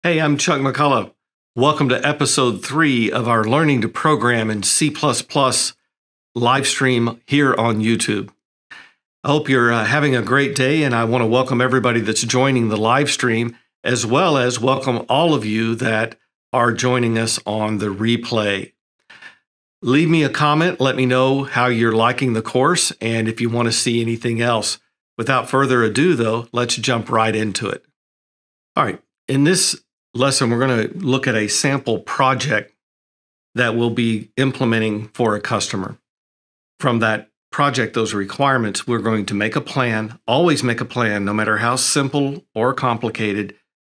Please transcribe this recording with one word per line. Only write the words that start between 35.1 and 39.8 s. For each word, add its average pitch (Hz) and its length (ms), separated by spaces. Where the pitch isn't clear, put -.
a 104 60
customer. 101 560
From 120 200
that 110 300
project, 127 420
those 110 200
requirements, 107 720
we're 117 120
going 107 280
to 110 60
make 104 220
a 147 60
plan, 113 680